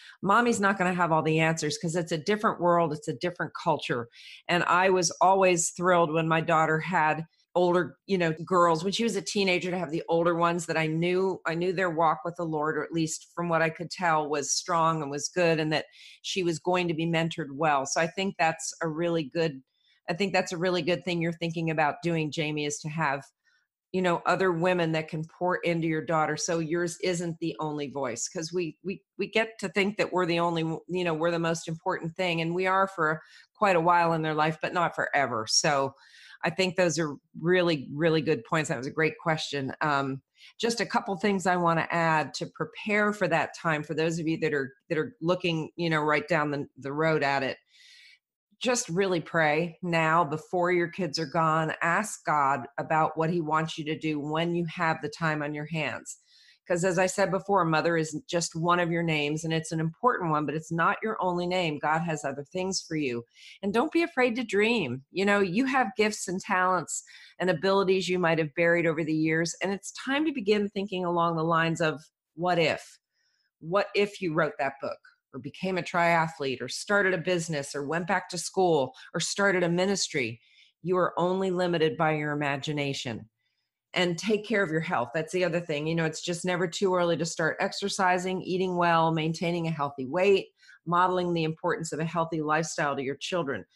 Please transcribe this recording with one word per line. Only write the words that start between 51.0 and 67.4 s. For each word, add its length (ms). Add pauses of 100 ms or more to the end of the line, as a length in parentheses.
are 80
gone. 560
Ask 440
God 400 (120)
about 400
what 120
he 100
wants 380
you 80
to 120
do 220
when 340
you 200
have 280
the 80
time 320
on 120
your 120
hands. 520 (480)
'Cause 200
as 120
I 100
said 220
before, 360
mother 320
is 280
just 300
one 240
of 100
your 140
names, 400
and 100
it's 200
an 80
important 500
one, 140
but 100
it's 160
not 320
your 160
only 260
name. 320
God 260
has 200
other 300
things 340
for 80
you. 300 (360)
And 120
don't 180
be 100
afraid 360
to 80
dream. 680
You 140
know, 160
you 240
have 320
gifts 320
and 100
talents 640 (360)
and 100